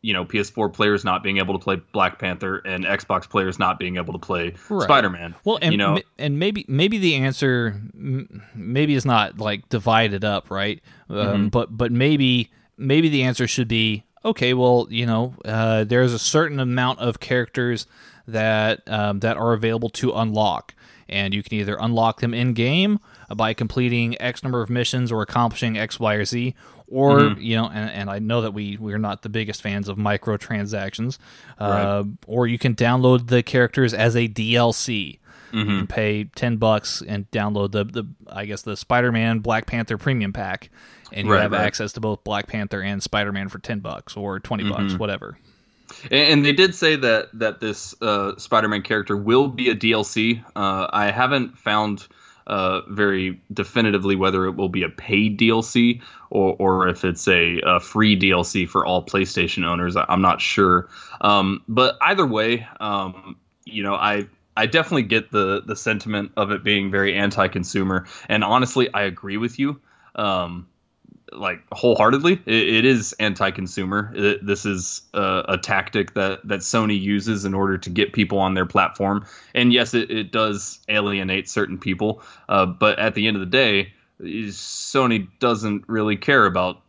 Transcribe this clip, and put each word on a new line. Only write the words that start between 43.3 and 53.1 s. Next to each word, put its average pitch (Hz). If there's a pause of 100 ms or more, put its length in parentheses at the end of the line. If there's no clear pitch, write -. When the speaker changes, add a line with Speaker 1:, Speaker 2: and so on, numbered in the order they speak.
Speaker 2:
for 95
ten 107
bucks -
or 101
twenty 104
bucks, 101
Speaker 1:
Mm-hmm. 92
Speaker 2:
whatever. 101 (680)
Speaker 1:
And, - (200)
and 143
they 143
did 180
say 156
that, 117
that 110
this, -
uh, 101
Spider-Man 107
character 104
will 117
be 123
a 113
D 113
L 110
C. 113 (120)
Uh, 98
I 104
haven't 127
found, 107 (400)
uh, 95
very 98 (140)